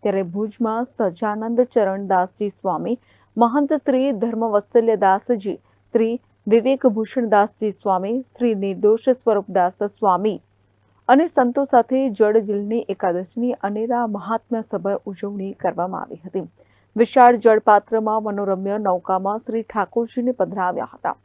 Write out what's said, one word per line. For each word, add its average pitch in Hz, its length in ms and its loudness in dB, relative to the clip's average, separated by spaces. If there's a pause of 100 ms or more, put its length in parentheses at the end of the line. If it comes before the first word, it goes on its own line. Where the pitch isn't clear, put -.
ત્યારે 190 200 -2
ભુજમાં 220 600 -4
સહજાનંદ 220 760 -4
ચરણદાસજી 196 880 0
સ્વામી, 190 500 -4 (380)
મહંત 262 360 2
શ્રી 277 400 0
ધર્મવત્સલ્યદાસજી, 214 1400 0 (360)
શ્રી 226 280 0 (260)
વિવેકભૂષણદાસજી 220 1200 2
સ્વામી, 196 520 -2
શ્રી 240 320 -2
નિર્દોષ 196 540 0
સ્વરૂપદાસ 202 760 0
સ્વામી 202 600 0 (680)
અને 285 180 6
સંતો 269 380 0
સાથે 262 460 2
જળ 214 300 2
ઝીલણી 208 480 -4
એકાદશીની 185 640 -4
અનેરા 233 540 -4
મહાત્મ્યસભર 202 1000 -6
ઉજવણી 202 460 -10
કરવામાં 175 500 -6
આવી - 220 -16
હતી. 180 240 -8 (480)
વિશાળ 240 400 6
જળપાત્રમાં 214 840 2
મનોરમ્ય 196 560 -4
નૌકામાં 190 600 -2
શ્રી 226 240 -6
ઠાકોરજીને 233 680 -4
પધરાવ્યા 180 640 -4
હતા. - 300 -8